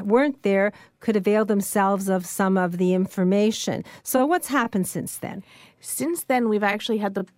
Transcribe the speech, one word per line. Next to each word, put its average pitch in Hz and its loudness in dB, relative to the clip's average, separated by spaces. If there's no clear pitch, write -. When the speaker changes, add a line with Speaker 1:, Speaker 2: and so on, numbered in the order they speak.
Speaker 1:
weren't 247 2
there 196 2
could 214 0
avail 208 2
themselves 196 0
of 185 0
some 190 0
of 180 0
the 180 2
information. 190 0
So 254 0
what's 349 -2
happened 233 0
since - -8
then? - -12
Speaker 2:
Since 330 -6
then, 247 0
we've 208 0
actually 214 0
had 202 -2
the 196 -4